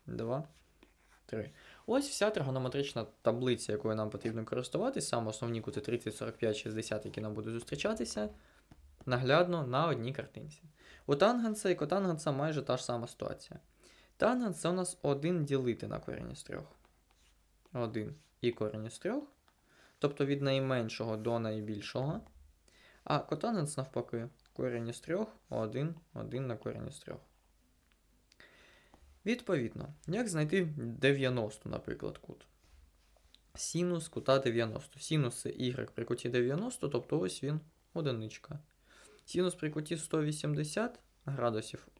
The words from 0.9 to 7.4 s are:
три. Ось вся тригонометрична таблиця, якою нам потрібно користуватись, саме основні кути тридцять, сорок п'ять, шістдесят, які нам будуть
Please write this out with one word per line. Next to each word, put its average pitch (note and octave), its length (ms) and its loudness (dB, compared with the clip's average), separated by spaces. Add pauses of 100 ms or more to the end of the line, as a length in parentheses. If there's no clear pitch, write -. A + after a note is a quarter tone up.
три. A3 240 -6 (360)
Ось C#4 220 2
вся G#3 220 2
тригонометрична C3 760 0 (160)
таблиця, A#2+ 500 2
якою A2 220 0
нам G#2+ 160 0
потрібно A2 340 -2
користуватись, D3+ 640 0
саме A2+ 220 0
основні A#2 300 -2
кути G#2+ 200 -4
тридцять, A2+ 360 -2
сорок A2+ 200 -6
п'ять, G#2+ 200 2
шістдесят, G#2+ 480 -4
які G#2 160 -6
нам G#2+ 140 -4
будуть A2 180 -6